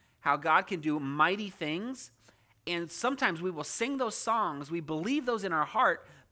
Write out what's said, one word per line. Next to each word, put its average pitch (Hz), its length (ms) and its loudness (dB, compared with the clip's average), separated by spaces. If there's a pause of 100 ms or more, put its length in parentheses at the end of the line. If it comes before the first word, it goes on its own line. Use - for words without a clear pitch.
(200)
how 143 160 2
God 160 320 4
can 180 120 -2
do 151 200 0
mighty 160 500 2
things. 190 640 -6 (540)
And 170 240 -2
sometimes 233 520 0
we 185 80 0
will 156 140 -4
sing 269 320 -2
those 233 180 -2
songs, 165 560 -2
we 170 100 -2
believe 170 460 -2
those 226 160 0
in 185 100 -2
our 151 120 2
heart, 214 420 2 (260)